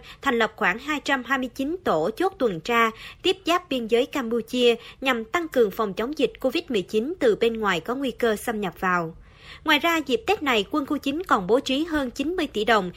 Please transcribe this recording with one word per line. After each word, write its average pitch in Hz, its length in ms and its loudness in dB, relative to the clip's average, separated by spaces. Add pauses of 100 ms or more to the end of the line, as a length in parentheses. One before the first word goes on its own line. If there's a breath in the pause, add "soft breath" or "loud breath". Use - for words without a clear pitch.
(220 loud breath)
thành 247 180 0
lập 214 160 0
khoảng 196 240 0
hai 294 240 -4
trăm 269 200 0
hai 262 140 -2
mươi 254 180 -4
chín 277 280 -4
tổ 170 340 2
chốt 381 200 0
tuần 208 220 0
tra 233 300 2 (320 loud breath)
tiếp 381 240 0
giáp 349 240 0
biên 240 180 -2
giới 233 180 2
Campuchia 240 720 0 (260 loud breath)
nhằm 247 240 0
tăng 339 220 -2
cường 226 240 2
phòng 202 220 -2
chống 254 240 -4
dịch 247 240 0
covid 262 280 0
mười 220 120 0
chín 220 380 -2
từ 220 160 4
bên 226 240 0
ngoài 190 200 0
có 220 160 -4
nguy 277 160 -2
cơ 226 240 0
xâm 220 260 -4
nhập 180 180 -4
vào. 180 360 0 (480 loud breath)
Ngoài 302 160 4
ra, 330 180 2
dịp 262 300 0
Tết 415 160 0
này, 233 280 0
Quân 302 140 -2
khu 294 120 -4
chín 285 260 -4
còn 220 240 0
bố 226 120 4
trí 277 260 -2
hơn 294 260 -2
chín 294 240 -4
mươi 320 120 -2
tỷ 214 180 -4
đồng 202 320 2